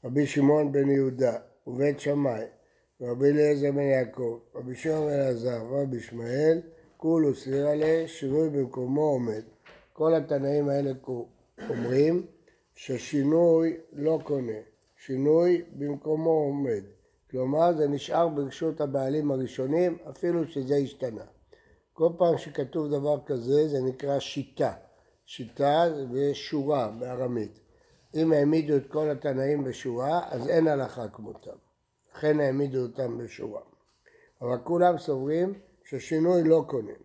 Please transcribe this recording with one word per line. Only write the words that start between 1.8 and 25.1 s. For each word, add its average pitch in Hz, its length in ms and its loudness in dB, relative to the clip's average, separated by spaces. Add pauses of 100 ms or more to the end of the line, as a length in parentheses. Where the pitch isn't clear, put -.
שמאי, 139 440 -2 (560)
ורבי 123 300 2
אליעזר 147 420 4
בן 139 80 0
יעקב, 127 580 0 (160)
רבי 127 200 -10
שמעון 156 320 -2
בן 147 60 -2
אלעזר, 123 580 -2
ורבי 139 260 -2
ישמעאל, 127 640 0 (360)
כולו 160 380 2
סבירא 143 400 -2
ליה, 156 340 2
שינוי 147 400 -2
במקומו 135 540 -2
עומד. 120 400 0 (500)
כל 160 220 2
התנאים 143 540 0
האלה 139 220 0 (800)
אומרים 139 560 2 (480)
ששינוי 160 1000 2 (160)
לא 151 320 0
קונה, 120 360 -4 (360)
שינוי 160 680 2 (160)
במקומו 151 520 -2
עומד. 139 520 0 (480)
כלומר, 143 420 2
זה 151 160 2
נשאר 151 400 0
ברשות 151 520 -4
הבעלים 139 500 0
הראשונים, 139 680 0 (100)
אפילו 170 380 -2
שזה 139 300 -2
השתנה. 123 480 -4 (720)
כל 160 100 4 (100)
פעם 170 200 4
שכתוב 147 520 -6
דבר 143 360 0
כזה, 139 420 2
זה 139 140 -2
נקרא 131 360 -2
שיטה. 131 540 -4 (540)